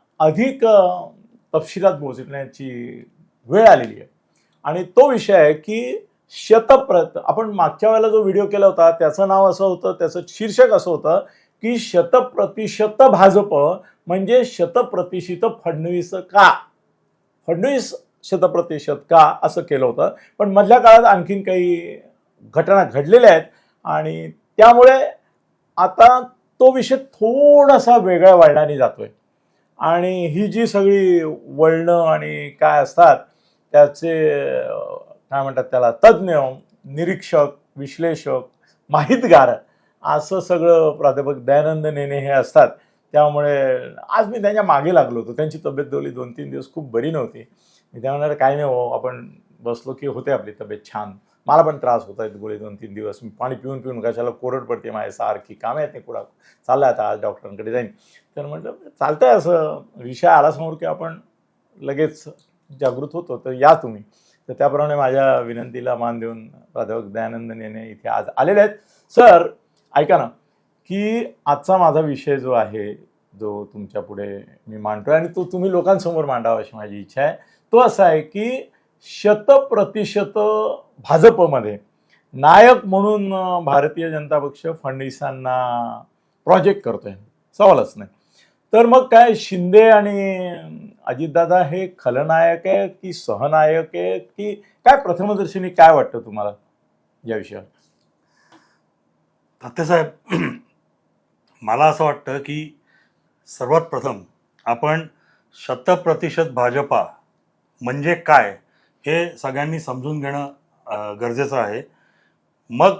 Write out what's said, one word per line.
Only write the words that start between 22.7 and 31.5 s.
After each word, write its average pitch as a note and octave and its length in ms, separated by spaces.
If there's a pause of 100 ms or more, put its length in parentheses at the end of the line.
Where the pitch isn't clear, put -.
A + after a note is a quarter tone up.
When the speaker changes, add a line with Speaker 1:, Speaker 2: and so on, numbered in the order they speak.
Speaker 1:
घडलेल्या E3 480
आहेत D#3+ 120 (400)
आणि D#3 480 (260)
त्यामुळे B3 540 (640)
आता A3+ 440 (380)
तो C4 120
विषय C4 240
थोडासा C4+ 1040
वेगळ्या F#3 380
वळणाने D3+ 420
जातोय. A2+ 300 (720)
आणि F3 460
ही F3 220
जी A3 200
सगळी G3 560 (240)
वळणं E3 580